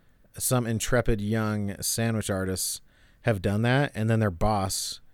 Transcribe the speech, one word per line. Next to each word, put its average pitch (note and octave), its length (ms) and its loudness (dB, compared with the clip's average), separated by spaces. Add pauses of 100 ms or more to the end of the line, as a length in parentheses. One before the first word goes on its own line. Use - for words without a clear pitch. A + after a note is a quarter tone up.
(380)
some B2 280 0
intrepid A2+ 540 2
young G#2 600 -2
sandwich A2+ 480 -2
artists F#2 500 -2 (440)
have G2+ 180 0
done G#2 220 0
that, C3 300 2
and A2 160 -2
then A2+ 120 4
their G#2+ 100 2
boss, G2 720 -2 (120)